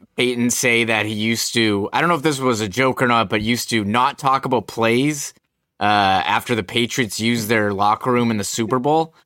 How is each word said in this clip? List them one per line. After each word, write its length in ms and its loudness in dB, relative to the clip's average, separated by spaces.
Peyton 340 0
say 340 2
that 200 0
he 100 -4
used 400 -2
to, 380 2
I 80 0
don't 80 2
know 60 2
if 80 -4
this 160 0
was 220 0
a 80 -2
joke 340 0
or 60 2
not, 200 2
but 140 -2
used 280 -2
to 140 0
not 340 0
talk 260 0
about 240 0
plays, 680 0
uh, 40 0
after 720 2
the 100 0
Patriots 560 -2
used 280 0
their 240 2
locker 380 0
room 200 2
in 60 -2
the 80 -4
Super 360 -2
Bowl, 340 0